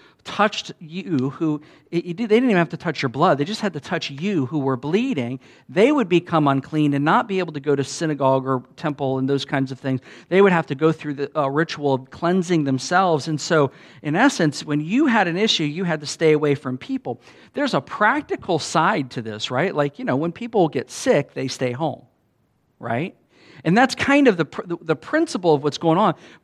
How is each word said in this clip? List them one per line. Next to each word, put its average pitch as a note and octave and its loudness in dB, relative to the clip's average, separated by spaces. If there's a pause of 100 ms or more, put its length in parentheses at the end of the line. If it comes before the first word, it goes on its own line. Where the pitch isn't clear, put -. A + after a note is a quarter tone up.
(240)
touched - -2
you, D#3+ -2
who, D3+ -2 (300)
it, E3+ -2
it, E3+ -6
they A3+ -4
didn't A3+ 4
even A3 4
have E3+ 2
to E3+ -10
touch D#3+ -6
your C3+ 0
blood, C#3+ 2
they C#3+ 0
just G3+ -8
had F#3+ -4
to D3 -8
touch E3 -6
you D3+ -2
who D#3 -4
were C3+ 0
bleeding, C#3+ -2 (300)
they G3 4
would F#3+ 2
become E3 2
unclean C#3+ 0
and C#3 0
not G#3+ 2
be F#3+ -2
able E3 -4
to D3 -8
go C#3+ 0
to C3+ 0
synagogue C3+ 0
or C3 -2 (140)
temple C#3 -4
and C3 0
those C#3 0
kinds C3+ -2
of B2+ -12
things. C3 -4 (280)
They F3+ 4
would G3 6
have E3 2
to D3 -4
go D#3 2
through D3+ -6
the, C#3 -6
uh, C#3 0
ritual D3 0
of C3 -6
cleansing F3 0
themselves. D#3+ 2
And D#3 -2
so, D3+ 2 (320)
in D3 -2
essence, F#3 2
when D3+ -2
you A3 2
had A3 2
an E3 -2
issue, G#3 0
you D3+ -4
had D#3 -2
to D3 -12
stay D#3 2
away D3 2
from B2+ -6
people. C#3+ -8 (340)
There's C4 -2
a C#3+ 2
practical G#3+ 0
side E3 0
to A#2+ -8
this, G#2+ -8
right? D3+ 0
Like, D3 -2
you - -10
know, C#3+ 0
when E3 -2
people A3 0
get - -6
sick, F#3 0
they C3+ -4
stay B2+ -4
home, C3+ -6 (760)
right? A#2+ -6 (480)
And F3+ 4
that's B3+ 4
kind C#4 4
of F#3+ 4
the E3 0
pr-, - -12
the, E3+ -6
the D#3+ -2
principle G3+ 0
of C#3 0
what's D3 -2
going E3 2
on. F#3+ 2 (300)